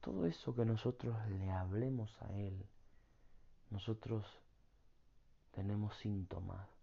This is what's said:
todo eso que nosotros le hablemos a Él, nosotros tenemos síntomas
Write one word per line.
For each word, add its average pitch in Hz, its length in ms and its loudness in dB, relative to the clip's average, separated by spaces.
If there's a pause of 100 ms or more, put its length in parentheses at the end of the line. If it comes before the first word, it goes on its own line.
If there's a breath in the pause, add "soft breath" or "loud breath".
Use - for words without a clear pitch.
todo 185 260 2
eso 165 280 2
que 117 100 6
nosotros 117 520 4 (120)
le 95 220 0
hablemos 107 720 0
a 110 140 -6
Él, 95 300 -2 (1040 soft breath)
nosotros 110 560 -2 (1300)
tenemos 104 460 0
síntomas 92 680 -2 (160)